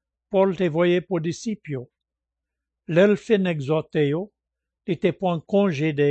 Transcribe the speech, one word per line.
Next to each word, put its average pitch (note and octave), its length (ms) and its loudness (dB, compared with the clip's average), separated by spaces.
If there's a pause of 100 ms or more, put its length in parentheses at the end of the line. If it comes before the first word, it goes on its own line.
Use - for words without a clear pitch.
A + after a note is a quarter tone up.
(320)
Pòl G3 240 2
te F3+ 160 0
voye F3 320 2
pou F3 160 -6
disip F3 480 -8
yo. C3+ 200 -8 (1000)
Lè E3+ 140 4
l G#3 160 4
fin G3 300 0
egzòte D3+ 560 -2
yo, D3 160 -2 (680)
li F#3 80 -2
te F3+ 160 0
pran F3 320 -4
konje F3 480 0
de C#3+ 200 0